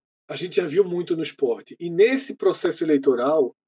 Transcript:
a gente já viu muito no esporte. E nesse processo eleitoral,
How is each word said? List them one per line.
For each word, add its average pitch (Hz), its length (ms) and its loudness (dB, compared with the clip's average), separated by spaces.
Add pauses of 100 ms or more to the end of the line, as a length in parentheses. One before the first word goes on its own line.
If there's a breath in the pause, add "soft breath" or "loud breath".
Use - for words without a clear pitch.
(280)
a 147 80 -10
gente 170 200 -8
já 185 100 2
viu 170 180 2
muito 175 320 -4
no 160 60 -4
esporte. - 560 -4
E 170 120 -8
nesse 233 460 2
processo 175 480 -2
eleitoral, 139 720 2 (140)